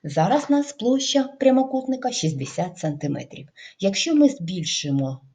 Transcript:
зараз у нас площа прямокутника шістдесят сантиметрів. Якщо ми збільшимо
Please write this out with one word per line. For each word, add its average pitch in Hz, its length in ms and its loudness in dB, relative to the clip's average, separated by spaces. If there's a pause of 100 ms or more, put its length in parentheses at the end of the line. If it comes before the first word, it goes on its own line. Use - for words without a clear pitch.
зараз 165 460 0
у 285 40 4
нас 285 200 0
площа 269 500 0
прямокутника 262 880 0
шістдесят 160 680 -4
сантиметрів. 143 720 -6 (300)
Якщо 196 360 0
ми 294 140 8
збільшимо 147 920 -4 (140)